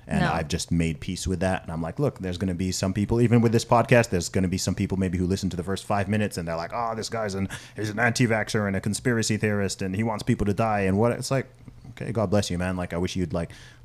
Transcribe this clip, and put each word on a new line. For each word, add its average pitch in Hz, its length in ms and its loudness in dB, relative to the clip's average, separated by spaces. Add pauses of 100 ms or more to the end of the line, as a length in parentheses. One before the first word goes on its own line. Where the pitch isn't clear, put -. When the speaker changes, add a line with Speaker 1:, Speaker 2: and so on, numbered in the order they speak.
Speaker 1:
And - 140 0
Speaker 2:
No. 175 100 2
Speaker 1:
I've 80 160 -2
just 82 240 -4
made 82 300 0
peace 92 260 -6
with 90 140 -2
that. 92 220 0
And 87 80 -10
I'm 82 100 -4
like, 82 180 -6
"Look, 143 200 0
there's 90 180 -4
gonna 92 180 -2
be 92 160 -2
some 95 220 -2
people, 107 280 2
even 117 200 6
with 113 100 4
this 113 140 2
podcast, 117 440 6
there's 87 200 0
gonna 92 180 2
be 92 100 0
some 92 160 0
people 98 240 -2
maybe 92 200 0
who 90 100 2
listen 95 240 0
to 85 60 -8
the 87 60 -4
first 95 220 -4
five 101 220 0
minutes 107 300 0
and 85 100 -6
they're 82 80 -4
like, 85 180 -6
'Oh, 113 220 -4
this 107 140 -6
guy's 107 260 -4
an, 98 120 -2 (280)
he's 107 140 -4
an 104 100 -6
anti-vaxxer 113 640 2
and 98 100 0
a 95 60 -2
conspiracy 113 560 0
theorist 101 440 0
and 95 140 -4
he 110 80 0
wants 110 200 -2
people 113 240 2
to 104 60 2
die.'" 107 280 2
And 95 160 4
what, 117 140 4
it's - 180 -4
like, 135 180 -2 (440)
"Okay, - 200 -10
God 101 200 0
bless 101 180 2
you, 87 80 -2
man. 92 200 -2
Like, 90 160 -4
I 85 40 -2
wish 90 180 0
you'd, 90 180 -2
like, 85 180 -2 (340)